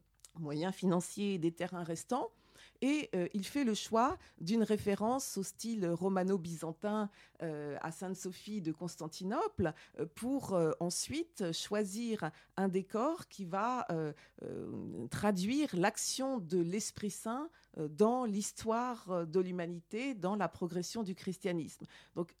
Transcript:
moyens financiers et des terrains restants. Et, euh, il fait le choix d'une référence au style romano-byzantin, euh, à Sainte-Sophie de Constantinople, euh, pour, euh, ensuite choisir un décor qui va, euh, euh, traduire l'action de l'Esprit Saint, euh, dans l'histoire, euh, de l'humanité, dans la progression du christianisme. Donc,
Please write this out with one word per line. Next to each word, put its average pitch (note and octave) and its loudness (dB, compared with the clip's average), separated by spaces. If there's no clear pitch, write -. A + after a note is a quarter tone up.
moyens D#3+ 0
financiers F#3+ 2
et F#3 0
des E3 4
terrains F3 -4
restants. G3+ -2
Et, C#4 2
euh, F3 2
il G3 0
fait C#4+ 0
le A3+ 4
choix A#3+ 2
d'une G#3+ 4
référence G#3+ 2
au G3 0
style G#3+ -2
romano-byzantin, F#3 0
euh, D3 -4
à E3 -6
Sainte-Sophie F#3+ -6
de D#3+ -2
Constantinople, F3+ -2
euh, - -2
pour, B3 -2
euh, D#3+ 6
ensuite G3+ -2
choisir G#3 -2
un G3 4
décor A3 0
qui - -10
va, G#3+ 0
euh, D#3+ 0
euh, - -6
traduire G#3+ 2
l'action B3+ 0
de F3 0
l'Esprit F#3+ 0
Saint, C4+ -6
euh, D#3 -2
dans A3 6
l'histoire, A3 0
euh, F3 2
de E3 4
l'humanité, F3+ -2
dans F#3+ 0
la F#3 2
progression F3+ -2
du F#3+ -2
christianisme. - -4
Donc, E3+ -4